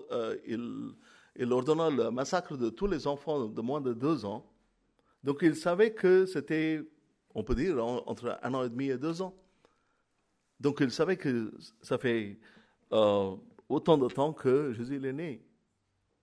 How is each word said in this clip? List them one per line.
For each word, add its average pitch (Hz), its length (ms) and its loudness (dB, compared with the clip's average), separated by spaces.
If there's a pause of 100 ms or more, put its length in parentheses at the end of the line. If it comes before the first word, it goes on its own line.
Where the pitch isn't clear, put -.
(120)
euh, 113 240 -2 (120)
il, 110 480 -6 (400)
il 123 180 0
ordonna 156 380 2
le 117 180 2
massacre 139 480 -2
de 117 140 0
tous 190 160 -4
les 156 180 -2
enfants 143 400 -2
de 110 160 -8
moins 131 180 -2
de 127 140 -2
deux 127 320 -2
ans. 104 260 -8 (720)
Donc, 139 200 -2
il 160 120 6
savait 202 380 2
que 190 320 6
c'était, 156 560 -2 (540)
on 110 80 -4
peut 123 120 0
dire, 131 300 0
en, 120 220 -2
entre 113 340 -6
un 123 120 -4
an 131 100 -2
et 123 60 -2
demi 127 180 -4
et 131 100 -2
deux 165 240 -6
ans. 185 140 -8 (1200)
Donc, 143 200 0
il 135 120 2
savait 165 260 0
que 117 360 -2 (280)
ça - 160 -2
fait, 110 420 -2 (520)
euh, 101 440 4 (320)
autant 151 300 4
de 131 100 2
temps 143 260 0
que 139 400 2
Jésus 117 220 -6
est 135 180 -6
né. 147 320 -8 (760)